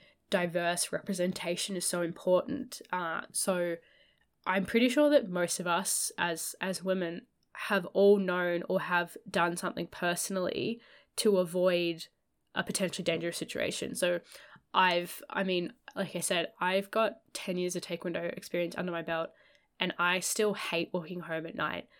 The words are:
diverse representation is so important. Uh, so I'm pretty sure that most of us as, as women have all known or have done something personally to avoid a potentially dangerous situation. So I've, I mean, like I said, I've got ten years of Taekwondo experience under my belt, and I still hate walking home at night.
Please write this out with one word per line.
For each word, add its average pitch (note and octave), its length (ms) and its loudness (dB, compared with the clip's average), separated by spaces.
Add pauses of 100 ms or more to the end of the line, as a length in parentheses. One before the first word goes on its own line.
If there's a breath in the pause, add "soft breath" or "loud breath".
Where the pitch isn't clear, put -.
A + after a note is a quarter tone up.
(300 loud breath)
diverse F3 640 0
representation F3+ 840 -2
is F3+ 100 -4
so F3 140 0
important. - 800 0 (120)
Uh, E3+ 300 -4 (100)
so F3 440 0 (720 soft breath)
I'm F#3 180 2
pretty A3+ 240 4
sure D4 220 6
that C#4 180 6
most F3 320 -2
of F3 60 -4
us F3 500 0
as, E3+ 440 -2
as F#3 220 -4
women F3+ 440 -2 (260)
have G3 340 -2
all G3+ 320 8
known F3+ 500 0
or F#3 120 2
have F3 360 0 (140)
done E3+ 280 2
something F3 300 -4
personally F#3 920 -2 (360 loud breath)
to G3+ 200 4
avoid F3 720 2 (480)
a - 80 -2
potentially F3+ 420 -2
dangerous E3 320 0
situation. - 580 -4
So F3 260 0 (520 loud breath)
I've, F3 560 2
I - 160 -2
mean, F3+ 300 -2 (200)
like F#3 220 -4
I F3 40 -4
said, E3+ 280 -2 (120)
I've G3 300 0
got A3 280 0 (140)
ten - 260 -4
years F3+ 180 -2
of F3 60 -4
Taekwondo E3+ 420 -6 (120)
experience F3 420 -4
under F3+ 140 -2
my E3 100 -4
belt, E3 280 -4 (480 soft breath)
and F#3 200 0
I F3+ 220 4
still G#3 340 0
hate E3+ 380 -2
walking F3 280 -4
home E3 260 -6
at E3 80 -10
night. - 340 -4 (120)